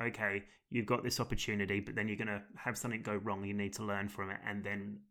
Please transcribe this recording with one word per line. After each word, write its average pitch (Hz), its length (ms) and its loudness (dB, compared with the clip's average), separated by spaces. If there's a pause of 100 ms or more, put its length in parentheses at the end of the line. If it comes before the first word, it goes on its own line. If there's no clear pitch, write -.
"Okay, 104 440 0 (240)
you've 117 180 2
got 120 160 6
this 123 160 2
opportunity, 104 600 2
but - 140 -6
then 107 120 2
you're 104 120 0
gonna 104 240 -2 (140)
have 120 200 -2
something 113 260 -2
go 104 140 0
wrong. 98 280 0
You 101 100 -2
need 101 200 2
to - 100 -4
learn 101 240 0
from 98 220 -4
it 101 160 -6
and 101 160 -2
then 101 380 -4 (100)